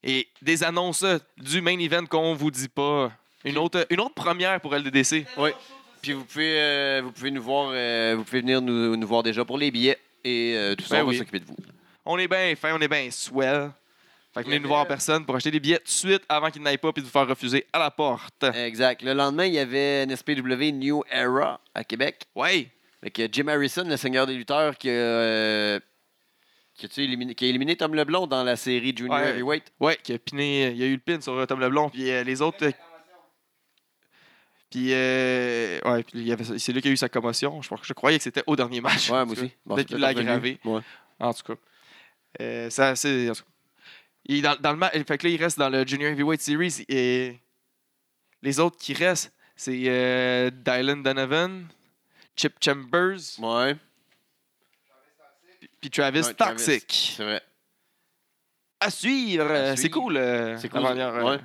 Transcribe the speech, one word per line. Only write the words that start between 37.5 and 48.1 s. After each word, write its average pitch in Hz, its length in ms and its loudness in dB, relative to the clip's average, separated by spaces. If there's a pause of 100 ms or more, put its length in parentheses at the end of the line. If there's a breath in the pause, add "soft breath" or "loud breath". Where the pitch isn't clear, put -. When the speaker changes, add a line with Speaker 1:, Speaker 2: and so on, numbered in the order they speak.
Speaker 1:
Je, 127 80 -14 (140)
je - 100 -10
croyais 151 260 2
que - 60 -2
c'était 131 220 -4
au 151 80 4
dernier 123 260 0
match. 135 300 2
Speaker 2:
Ouais, 123 60 4
moi 131 80 4
Speaker 1:
En - 20 -2
tout 110 80 -4
cas, 117 80 -6
Speaker 2:
aussi. 127 100 -6 (140)
Bon, - 80 -4
Speaker 1:
peut-être 135 140 0
Speaker 2:
c'est 113 60 -10
Speaker 1:
qu'il 131 60 -2
l'a 139 80 4
Speaker 2:
peut-être 131 100 0
revenu. 117 120 0
Speaker 1:
aggravé. 127 340 -2
Speaker 2:
Ouais. 110 160 -2 (380 loud breath)
Speaker 1:
En 117 160 -2
tout - 80 -12
cas. 113 180 -10 (800 soft breath)
Euh, 117 300 -8
ça, 135 240 2
c'est, 123 360 0
en 110 40 -4
tout - 80 -12
cas. - 40 -20 (800 loud breath)
Et 143 140 0
dans, 143 180 4
dans 151 100 2
le 151 60 0
ma-, 180 140 2
fait 147 280 -2
que 165 80 -2
là, 175 80 2
il 156 80 -2
reste 165 160 -2
dans 139 120 2
le 131 140 2
Junior 143 280 -2
Heavyweight 147 280 2
Series. 156 480 -2
Et 127 480 0 (1040)